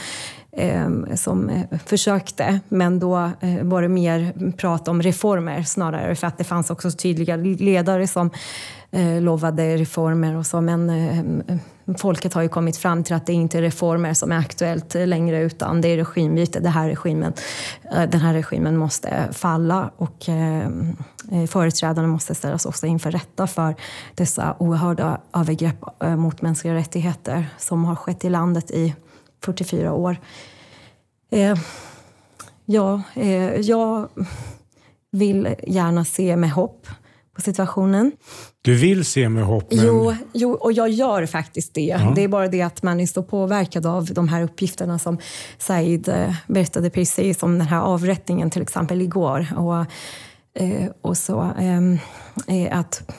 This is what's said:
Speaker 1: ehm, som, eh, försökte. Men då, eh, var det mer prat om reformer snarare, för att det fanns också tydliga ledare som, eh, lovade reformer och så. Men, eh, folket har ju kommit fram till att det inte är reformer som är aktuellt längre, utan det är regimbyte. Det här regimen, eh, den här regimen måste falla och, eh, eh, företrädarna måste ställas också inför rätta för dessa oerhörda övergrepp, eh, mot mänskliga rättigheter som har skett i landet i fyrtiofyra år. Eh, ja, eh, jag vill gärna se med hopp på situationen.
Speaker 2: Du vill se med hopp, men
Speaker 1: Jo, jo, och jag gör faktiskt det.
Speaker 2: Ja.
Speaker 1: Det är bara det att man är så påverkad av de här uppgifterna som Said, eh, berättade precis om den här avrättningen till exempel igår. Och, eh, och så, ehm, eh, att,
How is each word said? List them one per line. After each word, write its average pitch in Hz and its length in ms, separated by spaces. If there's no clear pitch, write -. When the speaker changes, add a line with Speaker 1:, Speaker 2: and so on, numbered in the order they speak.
Speaker 1:
ehm, - 640
som, 185 320
eh, 180 380
försökte. 196 840
Men 180 300
då, 180 320
eh, 180 220
var 180 200
det 175 60
mer 175 680
prat 170 320
om 170 140
reformer 175 600
snarare, 165 520
för 170 120
att - 120
det 170 60
fanns 175 260
också 170 200
tydliga 170 460
ledare 185 680
som, 175 240
eh, 170 300
lovade 160 560
reformer 160 600
och 160 100
så. 170 140
Men, 170 300
eh, 165 680
folket 180 360
har 170 80
ju 165 60
kommit 165 280
fram 170 280
till 175 100
att 160 120
det 175 60
inte 165 260
är 165 40
reformer 165 520
som - 180
är 165 60
aktuellt 165 560
längre, 170 480
utan 165 380
det 170 80
är 170 80
regimbyte. 165 640
Det 170 80
här 160 200
regimen, 160 440
eh, 170 180
den 170 100
här 160 140
regimen 160 420
måste - 560
falla 170 640
och, - 320
eh, 160 380
eh, 170 160
företrädarna 165 600
måste 160 260
ställas - 320
också - 200
inför 165 240
rätta 180 360
för 160 280
dessa - 440
oerhörda 165 640
övergrepp, 160 680
eh, 160 140
mot 160 260
mänskliga 165 320
rättigheter 165 720
som 170 260
har 175 120
skett - 280
i 180 60
landet 170 400
i 165 240
fyrtiofyra 175 480
år. 175 240
Eh, 202 260
ja, 202 380
eh, 190 460
jag 220 480
vill 196 420
gärna 170 380
se 175 320
med 165 140
hopp - 360
på - 80
situationen. 196 680
Speaker 2:
Du 123 120
vill 175 300
se 127 240
med 113 160
hopp, 104 280
men 226 140
Speaker 1:
Jo, 226 280
jo, 240 200
och 226 200
jag 226 160
gör 220 380
faktiskt - 480
det. 160 60
Speaker 2:
Ja. 135 340
Speaker 1:
Det 202 100
är 196 40
bara 196 200
det 185 140
att 170 200
man 175 180
är 180 60
så 185 160
påverkad 185 640
av 170 180
de 175 240
här 170 140
uppgifterna 175 560
som 170 200
Said, 170 500
eh, 175 260
berättade 175 440
precis 180 520
om 175 160
den 165 80
här 165 140
avrättningen 180 720
till 170 120
exempel 175 400
igår. 170 440
Och, 170 280
eh, 190 280
och 175 140
så, 185 420
ehm, 180 400
eh, 180 320
att, - 240